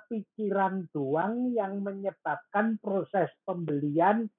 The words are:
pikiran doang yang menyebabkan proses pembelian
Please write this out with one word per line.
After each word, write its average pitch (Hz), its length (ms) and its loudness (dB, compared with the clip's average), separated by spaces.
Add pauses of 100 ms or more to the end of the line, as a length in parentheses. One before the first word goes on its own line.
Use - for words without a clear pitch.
pikiran 196 880 -2
doang 180 600 0
yang 202 280 -2
menyebabkan 196 960 -2
proses 190 500 0 (140)
pembelian 170 840 2 (120)